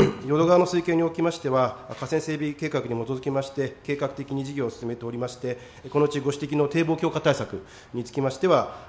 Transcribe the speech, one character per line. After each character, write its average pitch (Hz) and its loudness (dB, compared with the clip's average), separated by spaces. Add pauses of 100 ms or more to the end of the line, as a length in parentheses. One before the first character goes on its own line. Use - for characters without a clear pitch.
<clears throat> - -4
淀 151 4
川 175 8
の 180 6
水 180 0
系 170 2
に 165 4
お 160 2
き 165 -2
ま 170 4
し 165 -8
て 143 -4
は、 127 2
河 123 -8
川 160 2
整 156 -4
備 147 -4
計 156 -6
画 139 0
に 123 -8
基 120 -4 (180)
づ 127 -4
き 139 -2
ま 135 0
し 135 -8
て、 131 -4
計 143 -2
画 143 -2
的 139 -8
に 135 -2
事 143 -8
業 135 -2
を 110 -2
進 117 -8
め 120 -4
て 117 -14
お 117 -6
り 117 -8
ま 120 -4
し - -12
て、 123 -6 (320)
こ 147 2
の 147 6
う - 2
ち 143 -2
ご 135 0
指 147 -6
摘 151 -4
の 147 4
堤 160 2
防 160 2
強 160 0
化 151 -2
対 147 4
策 101 -6 (320)
に 120 -4
つ - -12
き 139 -2
ま 135 2
し - -10
て 185 2
は、 135 4 (140)